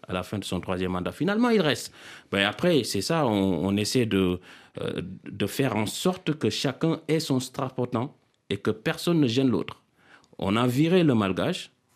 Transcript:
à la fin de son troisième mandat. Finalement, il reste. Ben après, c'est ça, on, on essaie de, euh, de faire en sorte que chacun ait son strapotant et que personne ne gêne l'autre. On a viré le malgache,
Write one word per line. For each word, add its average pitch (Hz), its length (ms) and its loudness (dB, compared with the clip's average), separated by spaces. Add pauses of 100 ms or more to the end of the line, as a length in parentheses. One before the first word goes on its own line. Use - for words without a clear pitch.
à - 60 -8
la 90 100 -2
fin 101 160 -6
de 95 60 -6
son 92 160 -4
troisième 92 320 -4
mandat. 90 200 -4
Finalement, 208 360 0
il 220 140 4
reste. 143 280 0 (400)
Ben 98 140 4
après, 156 400 2
c'est - 160 -2
ça, 156 260 0
on, 95 400 2
on 98 120 2
essaie 113 260 2
de, 95 360 2 (420)
euh, - 180 -6 (240)
de 101 220 -6
faire 127 280 -2
en 107 120 0
sorte 170 480 -2
que 117 160 0
chacun 147 580 -2
ait 156 100 2
son 143 220 0
strapotant 127 720 -4 (360)
et - 80 -2
que - 120 -2
personne 160 500 0
ne 143 60 4
gêne 127 220 2
l'autre. - 340 -4 (560)
On 95 180 0
a 123 100 2
viré 160 360 4
le 147 120 4
malgache, 101 560 0 (260)